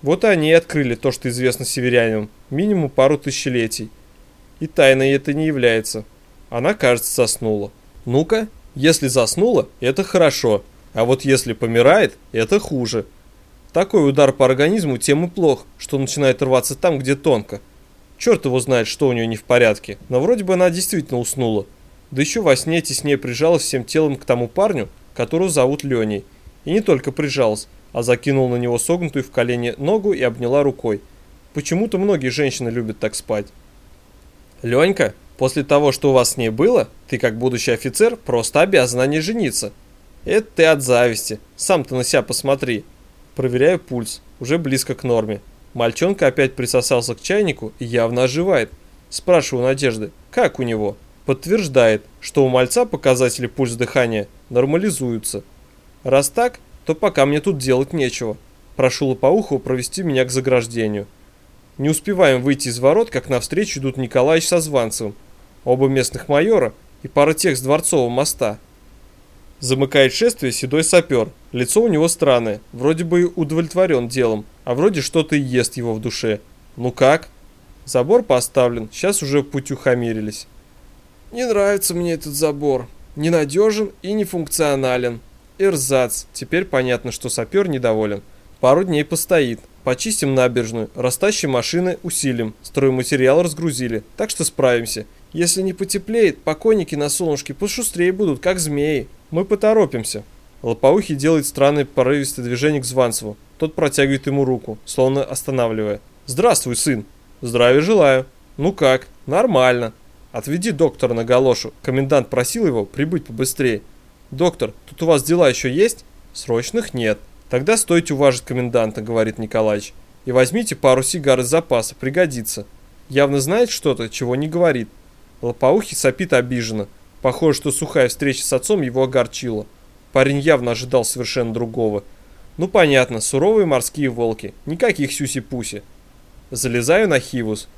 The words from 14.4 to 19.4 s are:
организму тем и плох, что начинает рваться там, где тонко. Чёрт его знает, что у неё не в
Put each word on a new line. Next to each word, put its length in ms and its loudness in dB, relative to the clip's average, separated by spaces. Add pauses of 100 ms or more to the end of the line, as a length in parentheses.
организму 540 2
тем 260 0
и 60 -6
плох, 340 0 (140)
что 200 -6
начинает 440 0
рваться 320 2
там, 240 0
где 180 -2
тонко. 460 -2 (560)
Чёрт 260 2
его 160 0
знает, 260 0
что 220 -2
у 60 2
неё 100 -2
не 120 -4
в 80 -14